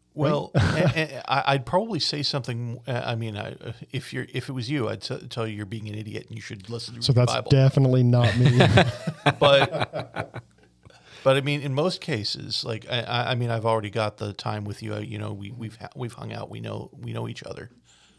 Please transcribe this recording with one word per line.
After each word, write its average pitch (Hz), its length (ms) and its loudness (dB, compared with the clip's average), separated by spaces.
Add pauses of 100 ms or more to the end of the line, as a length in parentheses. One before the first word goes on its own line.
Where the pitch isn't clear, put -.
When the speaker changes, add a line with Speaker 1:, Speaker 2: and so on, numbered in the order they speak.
(160)
Speaker 1:
right? 151 160 2
Speaker 2:
Well, 147 200 -2
Speaker 1:
<laughs> - 40 0
Speaker 2:
a-, 156 400 4
a-, 151 360 -4
I, 139 220 2
I'd 135 120 0
probably 196 340 0
say 147 240 -2
something. 120 640 -4
Uh, 120 180 -2
I 120 100 -2
mean, 113 220 -4
I, - 180 -8 (360)
if 131 220 -8
you're, 127 200 -6
if 127 160 -6
it 135 40 -8
was 123 160 -6
you, 135 200 -2
I'd 104 120 -6
t-, - 280 -10
tell 113 160 -6
you 107 120 -6
you're 104 80 -6
being 107 240 -10
an 104 60 -8
idiot 107 320 -10
and 113 100 -14
you 107 40 -12
should 101 280 -14
listen 117 260 -10
to 117 60 -14
Speaker 1:
So 120 100 4
Speaker 2:
your 117 40 8 (100)
Speaker 1:
that's 120 80 4
Speaker 2:
Bible. 117 180 2
Speaker 1:
definitely 135 520 6
not 120 340 6
me. 123 280 8
Speaker 2:
<laughs> - 40 8 (680)
But, 139 1040 2 (800)
but 135 140 6
I 139 40 0
mean, 143 200 -2
in 135 120 -4
most 170 280 0
cases, 110 640 -4
like, 110 240 -6
I, 120 120 -2
I, 120 300 -2
I 127 40 0
mean, 120 140 -2
I've 113 160 -2
already 110 240 2
got 107 280 -2
the 104 160 -6
time 107 320 -6
with 101 180 -10
you. 107 120 -8
I, 107 40 -6
you 107 180 -10
know, 104 160 -8
we, 101 180 -12
we've 117 260 -12
ha-, 107 180 -14
we've 123 180 -8
hung 120 200 -12
out. 110 160 -10
We 110 120 -12
know, 110 320 -10
we 120 200 -12
know 117 140 -6
each 117 160 -12
other. - 280 -14 (480)